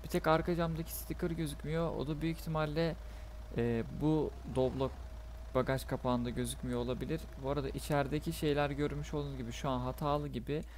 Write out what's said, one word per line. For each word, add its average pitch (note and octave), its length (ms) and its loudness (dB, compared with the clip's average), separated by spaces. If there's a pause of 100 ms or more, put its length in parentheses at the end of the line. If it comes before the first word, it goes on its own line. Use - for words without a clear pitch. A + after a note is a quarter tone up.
Bir - 40 -8
tek - 180 2
arka D#3+ 300 6
camdaki E3 360 0
sticker - 380 -2
gözükmüyor. D#3+ 640 0
O C3+ 100 0
da D3 140 -2
büyük D#3+ 180 0
ihtimalle, D#3 580 2 (600)
e, A#2 280 2 (160)
bu D3+ 300 4 (240)
Doblo C3 360 2 (640)
bagaj B2+ 320 2
kapağında B2 440 0
gözükmüyor B2 500 -2
olabilir. B2+ 400 -2 (220)
Bu C3+ 80 -2
arada C#3+ 180 0
içerideki C#3+ 640 0
şeyler D3 380 4
görmüş C#3+ 440 0
olduğunuz C#3+ 220 -2
gibi A#2+ 160 -4
şu - 160 -2
an B2+ 120 2
hatalı D3 480 0
gibi. C#3 340 -2 (160)